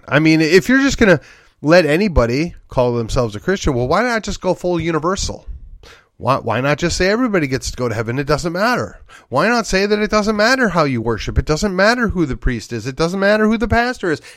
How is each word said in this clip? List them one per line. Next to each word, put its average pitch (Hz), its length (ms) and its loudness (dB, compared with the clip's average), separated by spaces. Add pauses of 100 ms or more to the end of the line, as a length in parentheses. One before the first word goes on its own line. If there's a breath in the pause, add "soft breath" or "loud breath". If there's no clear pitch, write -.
I 143 140 2
mean, 160 200 4
if 160 280 4
you're 262 100 4
just 277 200 0
gonna 185 220 4 (400 soft breath)
let 165 240 4
anybody 147 720 0 (140)
call 123 260 0
themselves 117 400 -2
a 104 60 -8
Christian, 175 340 -2
well, 123 140 -2
why 180 140 2
not 233 200 -2
just 190 180 -8
go 180 140 0
full 175 260 -4
universal? 165 640 -4 (760 loud breath)
Why, 120 160 0
why 113 240 -2
not 143 160 0
just 165 220 -4
say 185 100 2
everybody 202 380 0
gets 131 240 -4
to - 80 -12
go 123 100 -2
to 107 60 -2
heaven? 117 240 -4
It 143 80 -4
doesn't 151 260 -2
matter. 196 480 -4 (300 loud breath)
Why 151 180 0
not 240 180 0
say 190 200 0
that 208 120 0
it 214 120 -2
doesn't 214 260 0
matter 240 320 2
how 165 160 2
you 127 160 0
worship? 110 380 -2
It 135 80 0
doesn't 180 280 0
matter 220 340 2
who 170 180 0
the 127 100 -4
priest 117 380 -4
is. 113 120 -6
It 135 80 -6
doesn't 170 240 -2
matter 214 280 2
who 226 100 2
the 226 100 -2
pastor 226 460 0
is. - 80 -2 (160 loud breath)